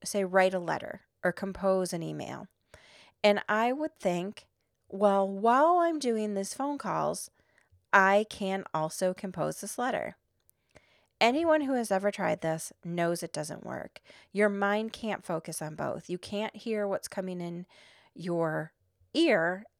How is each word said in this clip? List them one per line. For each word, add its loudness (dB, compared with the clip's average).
say, 0
write 4
a 0
letter -6
or 2
compose 0
an -4
email. -8
And 6
I 2
would -6
think, -4
"Well, 4
while 4
I'm 2
doing -2
these -4
phone -4
calls, -4
I 6
can -4
also 0
compose -6
this -10
letter." -4
Anyone 4
who -2
has 0
ever 2
tried -2
this -4
knows -2
it -10
doesn't -8
work. -12
Your 2
mind 0
can't -8
focus -6
on -10
both. -6
You -4
can't -8
hear -4
what's -4
coming -6
in -8
your -2
ear 4